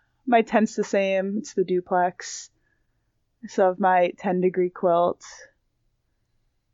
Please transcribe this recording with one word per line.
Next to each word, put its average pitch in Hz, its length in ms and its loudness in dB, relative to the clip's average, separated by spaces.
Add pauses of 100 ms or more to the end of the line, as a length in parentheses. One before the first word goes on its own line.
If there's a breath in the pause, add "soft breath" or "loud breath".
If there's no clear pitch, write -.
(260 loud breath)
My 240 140 4
tent's 220 340 0
the 208 100 -2
same. 196 540 0
It's - 140 -10
the 190 120 0
duplex. 180 840 -4 (960)
I 208 40 -14
still 196 180 2
have 185 120 0
my 185 400 2
ten 185 220 -2
degree 180 300 0
quilt. 175 520 0 (1500)